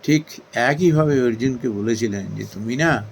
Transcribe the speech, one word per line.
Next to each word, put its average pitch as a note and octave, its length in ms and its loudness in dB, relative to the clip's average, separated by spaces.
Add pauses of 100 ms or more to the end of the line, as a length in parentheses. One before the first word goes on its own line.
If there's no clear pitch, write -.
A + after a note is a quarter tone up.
ঠিক D3+ 200 2 (460)
একইভাবে D3+ 460 4 (120)
অর্জুনকে B2 420 -2
বলেছিলেন G#2 560 -2 (120)
যে G#2 140 -8
তুমি A2 320 -6
না E3 80 2 (200)